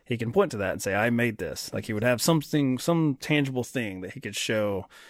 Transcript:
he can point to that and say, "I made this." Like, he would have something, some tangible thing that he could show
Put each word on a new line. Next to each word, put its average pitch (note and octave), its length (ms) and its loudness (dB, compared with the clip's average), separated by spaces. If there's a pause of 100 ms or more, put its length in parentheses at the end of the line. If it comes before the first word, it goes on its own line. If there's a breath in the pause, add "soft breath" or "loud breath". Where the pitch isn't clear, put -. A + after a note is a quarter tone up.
he A#2+ 140 -2
can A#2 140 -2
point G3 180 4
to - 80 -6
that F#2 140 0
and D2+ 100 -6
say, G2 120 0
"I A2 160 4
made A#2 280 2
this." - 340 -8
Like, - 140 -4
he A2+ 60 -2
would G#2 100 -2
have B2 180 2
something, C#3+ 580 2
some D#3+ 420 2
tangible C3+ 440 0
thing G#2 360 -6
that F#2 120 -10
he C3+ 80 -14
could G#2 160 -8
show G#2 500 0 (240 loud breath)